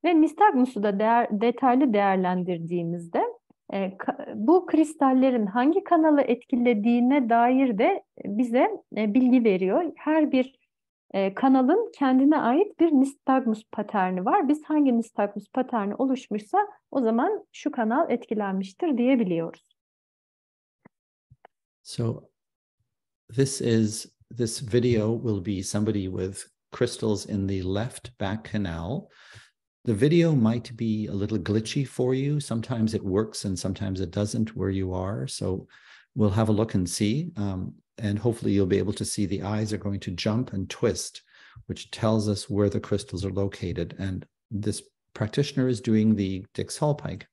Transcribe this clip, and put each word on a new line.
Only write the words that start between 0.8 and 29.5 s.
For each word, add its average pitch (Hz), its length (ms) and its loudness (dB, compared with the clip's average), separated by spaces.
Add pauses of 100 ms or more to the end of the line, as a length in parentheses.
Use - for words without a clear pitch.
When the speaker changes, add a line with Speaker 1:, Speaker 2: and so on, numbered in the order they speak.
Speaker 1:
da 202 160 0
değer, 220 420 2
detaylı 247 520 2
değerlendirdiğimizde, 180 1300 0 (500)
e, 190 240 -4
ka-, - 380 -8
bu 302 320 2
kristallerin 262 800 2
hangi 269 380 2
kanalı 311 360 4
etkilediğine 240 1080 2
dair 240 500 4
de 359 260 0 (200)
bize, 240 460 2 (260)
e, 208 180 0
bilgi 254 300 6
veriyor. 208 520 2
Her 302 360 0
bir, 262 220 0 (600)
e, 196 200 0
kanalın 269 600 2
kendine 277 440 4
ait 277 420 0
bir 330 120 4
nistagmus 262 680 2 (100)
paterni 185 520 -2
var. 311 240 2
Biz 302 160 0
hangi 277 340 2
nistagmus 208 540 -4
paterni 240 420 -2
oluşmuşsa 254 640 -2 (320)
o 277 100 -2
zaman 254 520 0
şu - 180 -6
kanal 247 400 0
etkilenmiştir 214 880 -2
diyebiliyoruz. 220 800 0 (2000)
Speaker 2:
So - 480 -6 (1040)
this 135 260 0
is, 113 460 0 (300)
this 117 380 -4
video 117 480 2
will 104 340 -2
be 95 60 -4
somebody 104 420 -2
with 95 340 -6 (340)
crystals 110 580 -2
in 98 180 -2
the 98 140 -4 (120)
left - 460 -8
back 104 320 -6
canal. 92 560 -6 (800)